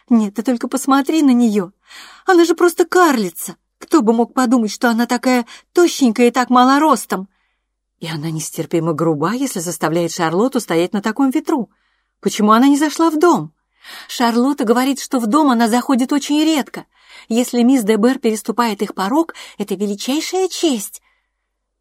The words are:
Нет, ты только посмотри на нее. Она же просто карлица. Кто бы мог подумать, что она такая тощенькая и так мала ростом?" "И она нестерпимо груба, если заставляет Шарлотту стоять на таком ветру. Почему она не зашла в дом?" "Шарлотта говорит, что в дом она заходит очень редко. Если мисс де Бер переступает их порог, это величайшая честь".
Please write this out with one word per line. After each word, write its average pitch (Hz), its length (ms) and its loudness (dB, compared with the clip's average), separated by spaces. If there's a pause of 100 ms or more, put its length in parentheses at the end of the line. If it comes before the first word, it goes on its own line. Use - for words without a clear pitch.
Нет, 214 260 2
ты 226 80 -6
только 247 260 -2
посмотри 277 540 0
на 269 100 4
нее. 208 400 0 (540)
Она 349 180 6
же 339 100 2
просто 349 300 2
карлица. 262 720 0 (220)
Кто - 240 2
бы 220 100 2
мог 233 220 -2
подумать, 240 360 0
что 240 200 -2
она 226 160 0
такая 247 400 -2 (260)
тощенькая 247 560 2
и - 20 4
так 240 200 -2
мала 254 280 4
ростом?" 220 500 0 (720)
"И 170 60 -12
она 160 240 -8
нестерпимо 160 640 -4
груба, 160 400 -2
если 254 280 -4
заставляет 165 520 -4
Шарлотту 185 480 -2
стоять 170 320 -2
на 208 80 -4
таком 247 300 -2
ветру. 311 400 -4 (540)
Почему 208 280 0
она 240 160 4
не 285 100 4
зашла 320 320 0
в 311 80 -2
дом?" 285 340 2 (560)
"Шарлотта 247 560 0
говорит, 254 340 0
что - 220 -4
в 233 60 -2
дом 277 240 2
она 233 180 2
заходит 240 420 0
очень 294 320 0
редко. 311 440 -2 (420)
Если 240 340 0
мисс 247 200 4
де 214 140 2
Бер 247 220 2
переступает 220 640 -2
их 202 140 -6
порог, 254 400 -2 (240)
это 208 160 -6
величайшая 254 760 -4
честь". - 540 -4 (800)